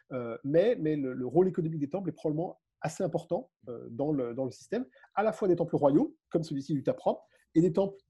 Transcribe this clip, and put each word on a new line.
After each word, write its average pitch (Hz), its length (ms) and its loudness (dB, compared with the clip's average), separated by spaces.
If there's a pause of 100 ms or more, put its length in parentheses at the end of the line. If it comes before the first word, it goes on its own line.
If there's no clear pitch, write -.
(120)
Euh, 120 320 -6
mais, 180 340 4
mais 156 160 0
le, 135 180 -2
le 127 140 -6
rôle 165 220 4
économique 165 320 -2
des 139 100 -4
temples 180 200 -4
est - 20 -14
probablement 160 480 -4 (220)
assez 160 200 -4
important, 180 480 -4 (180)
euh, 123 220 -12
dans 135 220 -2
le, 123 200 -2
dans 131 120 -4
le 123 80 -6
système, - 340 -6 (300)
à 202 80 0
la 220 80 2
fois 214 160 0
des 170 80 4
temples 160 180 -2
royaux, 147 420 4 (120)
comme 165 160 0
celui-ci 139 280 -6
du 135 120 -2
Taprom, - 320 0 (400)
et 160 40 8
des 175 120 4
temples 196 240 0 (140)